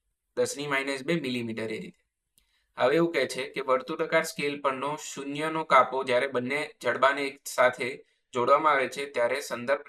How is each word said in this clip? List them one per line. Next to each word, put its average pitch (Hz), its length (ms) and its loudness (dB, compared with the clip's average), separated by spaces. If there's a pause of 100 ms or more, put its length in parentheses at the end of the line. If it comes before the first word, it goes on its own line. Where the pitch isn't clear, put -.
(360)
દસની 139 360 -2
માઇનસ 135 340 -2
બે 170 140 0
મિલીમીટર 120 560 -4
એ - 80 -10
રીતે. - 180 -20 (760)
હવે 131 180 4
એવું 165 160 2
કહે 135 140 2
છે 131 160 -6 (120)
કે 135 60 -4 (100)
વર્તુળાકાર 156 640 0
સ્કેલ 143 280 -4
પરનો 135 360 -2
શૂન્યનો 151 680 -6
કાપો 131 400 4
જ્યારે 127 300 2
બંને 127 260 -2 (220)
જડબાને 139 460 4
એક 135 80 -8 (180)
સાથે 123 340 2 (460)
જોડવામાં 143 420 4
આવે 127 120 2
છે 139 140 -8 (120)
ત્યારે 123 260 0
સંદર્ભ 123 480 -4